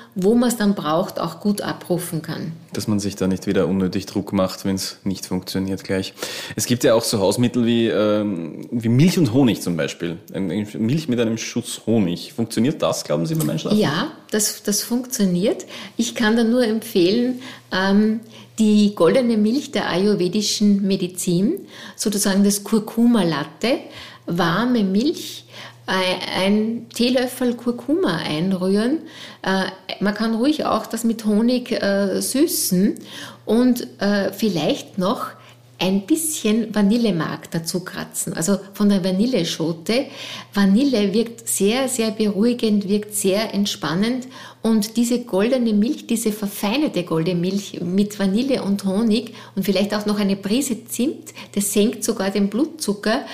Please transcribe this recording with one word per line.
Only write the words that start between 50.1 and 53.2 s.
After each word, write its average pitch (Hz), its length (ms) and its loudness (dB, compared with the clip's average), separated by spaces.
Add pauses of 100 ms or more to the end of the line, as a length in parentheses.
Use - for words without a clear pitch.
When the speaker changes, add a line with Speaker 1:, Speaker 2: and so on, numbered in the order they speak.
Speaker 1:
eine 196 160 2
Prise 214 500 -2
Zimt, - 480 -4 (220)
das 202 180 -2
senkt 214 300 2
sogar 202 260 -2
den 202 220 0
Blutzucker, 220 680 -2 (120)